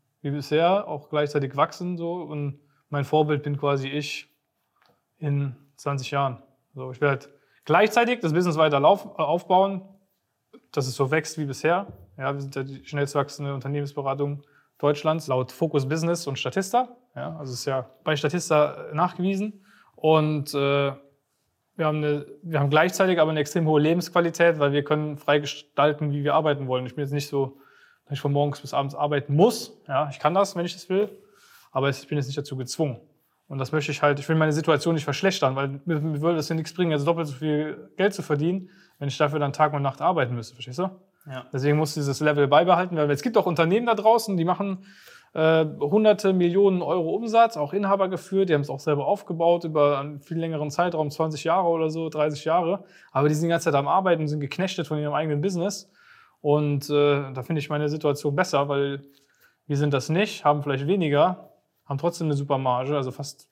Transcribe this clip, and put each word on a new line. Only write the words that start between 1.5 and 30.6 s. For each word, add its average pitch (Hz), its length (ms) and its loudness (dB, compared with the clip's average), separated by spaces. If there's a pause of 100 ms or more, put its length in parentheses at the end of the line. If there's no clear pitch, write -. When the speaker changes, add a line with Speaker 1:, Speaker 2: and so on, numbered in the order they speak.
Speaker 1:
wachsen, 175 420 -2
so. 170 180 -6
Und 147 440 -8 (300)
mein 143 140 -2
Vorbild 151 380 2
bin 143 160 -4
quasi 143 300 0
ich 143 400 -6 (920)
in 143 380 -4 (200)
zwanzig 139 360 -6
Jahren. 139 320 -2 (300)
So, 131 180 -12
ich 123 100 -10
will 147 80 4
halt 131 200 -2 (340)
gleichzeitig 226 560 4
das 160 140 0
Business 175 240 2
weiter 156 220 4
lauf-, 180 260 4 (120)
äh, - 40 -6
aufbauen, 185 600 0 (920)
dass 131 160 -2
es 123 80 -8
so 131 140 0
wächst 156 280 -2
wie 151 80 -4
bisher. 170 420 -2 (300)
Ja, 135 160 -4
wir 139 80 -8
sind 139 140 -12
ja 135 80 -6
die 135 220 -14
schnellst 143 300 -4
wachsende 143 380 -4
Unternehmensberatung 143 880 -6 (340)
Deutschlands, 151 500 0
laut 127 240 0
Focus 151 360 -2
Business 165 400 -2
und 131 100 -6
Statista. 233 520 -2 (260)
Ja, 156 220 -10
also 135 160 -10
ist - 120 -10
ja 131 240 -4 (140)
bei 156 120 0
Statista, 151 760 0
äh, 156 40 -10
nachgewiesen. 190 720 -2 (300)
Und, 156 580 2
äh, 139 400 0 (840)
wir 160 100 0
haben 151 100 0
eine, 147 280 -2 (160)
wir 165 180 -4
haben 139 100 2
gleichzeitig 180 500 4
aber 156 120 6
eine 156 100 0
extrem 160 260 0
hohe 156 140 6
Lebensqualität, 170 800 2
weil 143 120 2
wir 143 120 2
können 151 340 -2
frei 147 220 2
gestalten, 147 720 -2
wie 143 120 -4
wir 143 100 0
arbeiten 147 340 0
wollen. 127 180 -2
Ich 123 100 -12
bin 147 80 -4
jetzt 135 80 -6
nicht 143 160 -4
so, 139 300 -2 (480)
dass - 80 -8
ich 139 80 -8
von 143 100 0
morgens 143 300 0
bis - 120 -12
abends 139 220 -2
arbeiten 147 400 -2
muss. - 420 4 (100)
Ja, 147 220 0
ich - 100 -14
kann 156 140 0
das, 190 220 2
wenn 170 100 -2